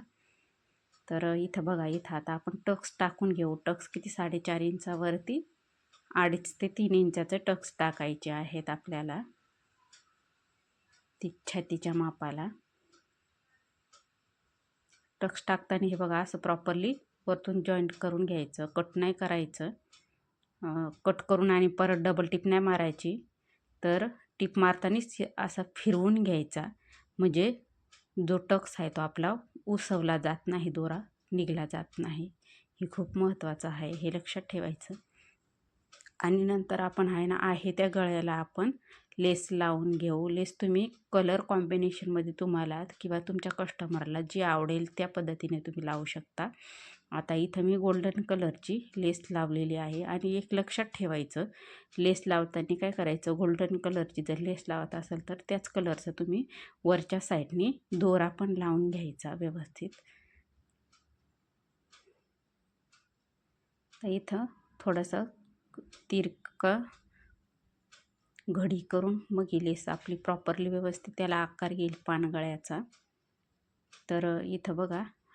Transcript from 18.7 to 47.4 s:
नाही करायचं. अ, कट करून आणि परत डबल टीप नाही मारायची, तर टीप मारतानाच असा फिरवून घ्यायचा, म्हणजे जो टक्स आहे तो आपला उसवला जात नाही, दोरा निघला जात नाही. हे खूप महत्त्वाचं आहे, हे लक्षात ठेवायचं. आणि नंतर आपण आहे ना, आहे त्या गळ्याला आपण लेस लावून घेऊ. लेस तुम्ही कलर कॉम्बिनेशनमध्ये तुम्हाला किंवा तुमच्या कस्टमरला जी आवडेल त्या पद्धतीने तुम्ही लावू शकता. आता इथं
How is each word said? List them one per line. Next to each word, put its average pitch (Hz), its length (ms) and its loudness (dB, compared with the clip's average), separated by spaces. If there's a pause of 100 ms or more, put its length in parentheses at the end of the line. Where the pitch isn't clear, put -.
नाही 180 180 2
करायचं. 170 560 -2 (920)
अ, 160 260 -2 (160)
कट 190 100 4 (140)
करून 190 220 6
आणि 185 160 8
परत 185 300 4
डबल 175 280 4
टीप 175 220 0
नाही 190 140 6
मारायची, 175 640 0 (560)
तर 180 240 4 (320)
टीप 190 200 2
मारतानाच 185 580 4 (200)
असा 190 240 -4 (140)
फिरवून 208 480 4
घ्यायचा, 156 420 0 (540)
म्हणजे 185 420 4 (640)
जो 180 100 2
टक्स - 420 0
आहे 160 100 -2
तो 156 120 -4
आपला 170 340 -2 (300)
उसवला 180 520 0
जात 156 300 -2
नाही, 175 220 0
दोरा 160 320 -2 (300)
निघला 165 340 0
जात 165 340 -8
नाही. 165 300 -6 (520)
हे 180 100 -4
खूप - 260 -6
महत्त्वाचं 170 520 0
आहे, 156 220 -6
हे 165 220 -2
लक्षात 175 280 -6
ठेवायचं. 170 520 -8 (1300)
आणि 190 240 4
नंतर 190 360 0
आपण 185 280 2
आहे 175 180 2
ना, 180 140 0
आहे 185 320 0
त्या 190 240 2
गळ्याला 175 380 2
आपण 180 380 0 (480)
लेस 180 320 2
लावून 170 400 2
घेऊ. 165 380 0
लेस 185 320 -2
तुम्ही 196 280 2 (220)
कलर 190 300 4
कॉम्बिनेशनमध्ये 180 1000 0
तुम्हाला 165 440 0 (180)
किंवा 170 180 -2
तुमच्या 185 320 -4
कस्टमरला 165 720 -4
जी 165 200 -4
आवडेल 165 440 2 (120)
त्या 180 100 0
पद्धतीने 165 520 -4
तुम्ही 160 260 -8
लावू 151 200 -4
शकता. 160 440 -8 (600)
आता 160 220 -2
इथं 175 280 0